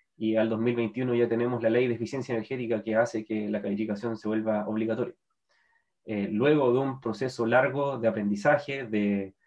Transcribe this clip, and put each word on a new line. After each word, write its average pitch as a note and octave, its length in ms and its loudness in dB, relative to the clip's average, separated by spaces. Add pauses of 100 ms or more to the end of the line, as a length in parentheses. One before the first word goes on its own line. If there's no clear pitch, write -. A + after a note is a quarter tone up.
(160)
y A2 200 0
al A2 120 4
dos A2+ 120 -2
mil A#2+ 160 2
veintiuno A#2+ 380 0
ya A#2+ 140 4
tenemos A#2 340 0
la A2+ 60 2
ley B2 200 4
de A#2 60 0
eficiencia B2 400 -4
energética A2+ 480 -2
que A2 140 0
hace A2+ 280 2
que G#2+ 260 -2
la G#2 100 -2
calificación G#2 560 -4
se - 120 -6
vuelva G#2+ 380 0
obligatoria. A2 480 -2 (920)
Eh, G2+ 240 -2
luego C3 420 4
de B2+ 60 4
un C3 220 -2
proceso A#2+ 440 -4
largo C3 540 2
de A2+ 100 2
aprendizaje, A#2 800 0
de, G2+ 480 0 (120)